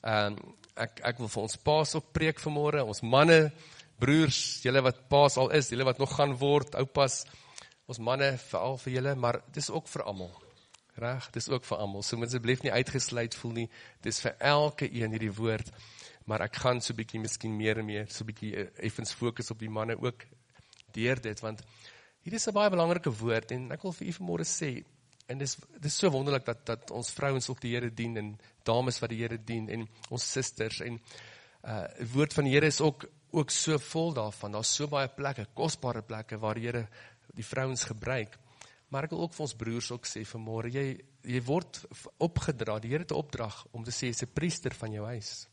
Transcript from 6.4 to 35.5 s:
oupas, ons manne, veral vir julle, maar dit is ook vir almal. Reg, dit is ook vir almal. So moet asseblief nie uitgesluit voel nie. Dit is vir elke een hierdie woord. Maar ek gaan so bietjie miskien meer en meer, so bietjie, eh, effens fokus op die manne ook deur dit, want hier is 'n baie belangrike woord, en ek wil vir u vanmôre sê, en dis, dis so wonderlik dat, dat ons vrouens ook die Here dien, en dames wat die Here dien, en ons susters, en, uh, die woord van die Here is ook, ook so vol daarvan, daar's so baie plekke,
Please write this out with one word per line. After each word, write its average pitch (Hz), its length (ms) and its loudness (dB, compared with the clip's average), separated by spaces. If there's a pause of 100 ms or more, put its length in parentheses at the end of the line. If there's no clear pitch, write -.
oupas, 135 500 2 (640)
ons 123 100 -10
manne, 131 400 2
veral 123 400 -4
vir 127 160 -8
julle, 131 220 0
maar 120 320 0
dit - 100 -10
is 147 120 -4
ook - 180 -6
vir - 160 -8
almal. 92 400 -8 (520)
Reg, 123 360 -6
dit 117 120 -6
is - 60 -8
ook 127 140 0
vir - 140 -4
almal. 101 260 -4
So - 140 -4
moet 117 100 -2
asseblief 123 360 0
nie 139 80 0
uitgesluit 123 640 -2
voel 120 160 -8
nie. 113 180 -4 (320)
Dit 110 120 -2
is - 80 -4
vir - 180 0
elke 147 540 4
een 113 180 -2
hierdie 110 220 -2
woord. 110 380 -2 (560)
Maar 107 140 0
ek 104 180 -4
gaan 123 240 4
so 120 140 -4
bietjie 110 260 -6
miskien 110 320 -4
meer 107 240 2
en 107 80 -4
meer, 107 240 -6
so - 160 -8
bietjie, 107 300 -8
eh, 98 100 -4 (220)
effens - 260 -6
fokus 117 380 -4
op 110 100 -10
die 110 80 -6
manne 110 240 -2
ook - 300 -6 (680)
deur 120 320 0
dit, 107 160 -6
want 110 220 -8 (640)
hier 175 100 -8
is 226 140 -2
'n 214 60 -2
baie 202 160 6
belangrike 175 400 2
woord, 113 420 0
en 127 200 -6
ek 156 120 -10
wil 185 100 -6
vir - 140 -8
u - 40 -4
vanmôre 170 320 -4
sê, 143 400 -4 (440)
en 131 100 -6
dis, 139 200 -4 (220)
dis 147 180 -4
so 190 120 4
wonderlik 139 360 0
dat, 117 200 -6
dat 117 260 -6
ons 117 200 -6
vrouens 135 380 -2
ook 127 120 -6
die 120 140 -2
Here 120 180 -2
dien, 117 240 -4
en 104 220 -8 (240)
dames 123 360 2
wat 117 100 -2
die 113 120 -4
Here 117 160 -4
dien, 110 320 -6
en 113 180 -6 (220)
ons 120 220 -4
susters, 113 500 -4
en, 117 180 -8 (640)
uh, 107 240 -6 (100)
die 113 160 -6
woord 147 200 2
van 147 100 2
die 135 100 4
Here 147 120 8
is 151 160 2
ook, 151 240 2 (260)
ook 156 200 0
so 156 260 2
vol 160 360 -2
daarvan, 107 380 -6
daar's 107 240 0
so 147 120 -2
baie 139 200 0
plekke, 135 460 -6